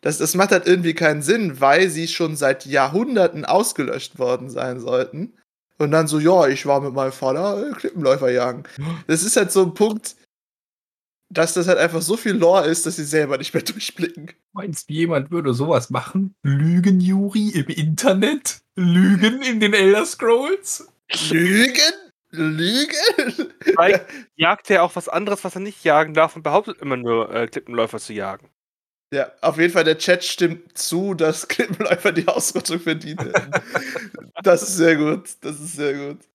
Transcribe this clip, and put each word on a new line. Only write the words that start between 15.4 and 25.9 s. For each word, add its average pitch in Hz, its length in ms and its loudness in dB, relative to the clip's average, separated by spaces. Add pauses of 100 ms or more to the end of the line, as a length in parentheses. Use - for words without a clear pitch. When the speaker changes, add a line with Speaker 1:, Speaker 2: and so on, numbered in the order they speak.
Speaker 2:
sowas 135 360 0
machen? 190 520 -4
Lügen, 175 580 4
Juri, 196 500 0
im 147 180 -4
Internet? 190 920 0 (160)
Lügen 190 680 4
in 240 180 0
den 208 140 2
Elder 202 320 6
Scrolls? 269 840 0 (420)
Speaker 1:
Lügen? 226 640 4 (380)
Lügen? 240 1300 -2
Speaker 3:
Vielleicht 277 460 4 (140)
Speaker 1:
<laughs> - 160 -20
Speaker 3:
jagt 165 340 0
er 185 120 6
auch 175 140 0
was 175 120 -8
anderes, 202 360 -4
was 185 100 -8
er 185 60 -8
nicht 202 240 -12
jagen 156 300 2